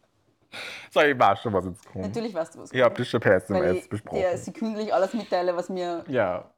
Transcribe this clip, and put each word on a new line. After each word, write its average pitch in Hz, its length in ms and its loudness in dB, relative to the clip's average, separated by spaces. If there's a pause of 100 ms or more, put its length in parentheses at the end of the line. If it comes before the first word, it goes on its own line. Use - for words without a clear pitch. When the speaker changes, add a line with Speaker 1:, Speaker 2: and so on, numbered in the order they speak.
(920)
Speaker 1:
So, 170 100 4
ich 147 160 4
weiß 104 240 4
schon, 110 120 -2
was 92 120 2
jetzt 90 200 -10
kommt. 95 200 -10
Speaker 2:
Natürlich 214 280 -6
weißt 165 220 -6
du, - 40 -20
was - 120 -18
Speaker 1:
Ich 127 100 2
hab 117 140 6
das 120 120 -4
schon 120 120 0
per 107 160 6
S - 140 0
M 98 80 0
S - 40 0
Speaker 2:
weil 90 140 2
ich - 140 -8
Speaker 1:
besprochen. - 300 -6
Speaker 2:
dir 175 180 0
sekündlich 214 560 -6
alles 185 200 2
mitteile, 180 420 -2
was 175 140 -6
mir 175 380 -6
Speaker 1:
Ja. 98 500 -2